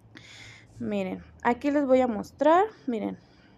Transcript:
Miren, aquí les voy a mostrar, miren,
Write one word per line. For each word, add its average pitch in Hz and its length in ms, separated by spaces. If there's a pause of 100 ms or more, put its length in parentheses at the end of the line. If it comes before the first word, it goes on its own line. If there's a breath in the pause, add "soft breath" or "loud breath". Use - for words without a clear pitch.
(800 loud breath)
Miren, 196 460 (180)
aquí 240 300
les 294 120
voy 262 160
a 254 60
mostrar, 285 600 (200)
miren, 202 320 (400 soft breath)